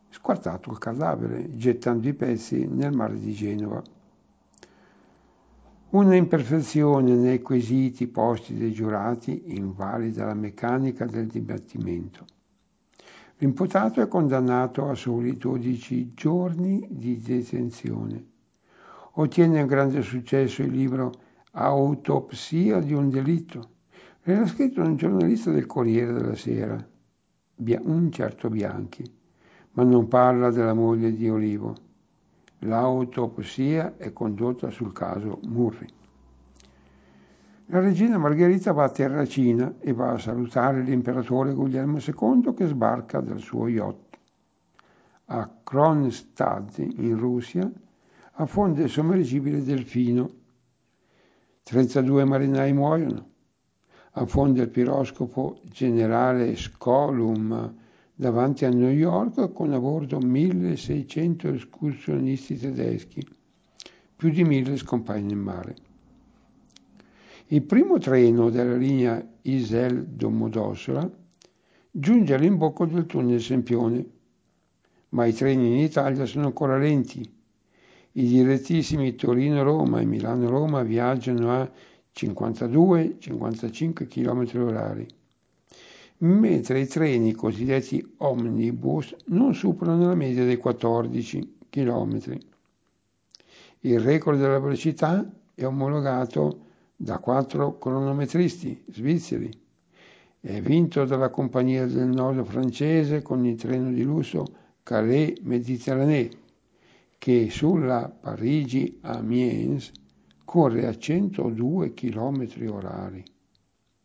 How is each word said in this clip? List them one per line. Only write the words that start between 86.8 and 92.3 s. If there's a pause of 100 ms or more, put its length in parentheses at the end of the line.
treni
cosiddetti
omnibus (120)
non
superano
la
media
dei
quattordici (120)
chilometri. (1400)